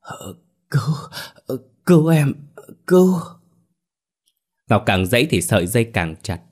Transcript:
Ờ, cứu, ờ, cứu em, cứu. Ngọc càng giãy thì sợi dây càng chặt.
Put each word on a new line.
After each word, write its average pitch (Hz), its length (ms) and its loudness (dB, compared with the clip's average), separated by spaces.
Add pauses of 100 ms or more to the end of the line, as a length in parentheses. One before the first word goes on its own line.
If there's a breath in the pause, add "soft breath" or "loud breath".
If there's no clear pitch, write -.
Ờ, - 340 -18 (360)
cứu, 139 240 -2 (520 loud breath)
ờ, 131 100 -8 (300)
cứu 170 220 6
em, 151 260 2 (520)
cứu. 185 340 4 (1500)
Ngọc 107 180 0
càng 95 200 0
giãy 120 240 2
thì 101 120 0
sợi 90 240 0
dây 113 280 -2
càng 82 280 -4
chặt. 85 180 -8 (120)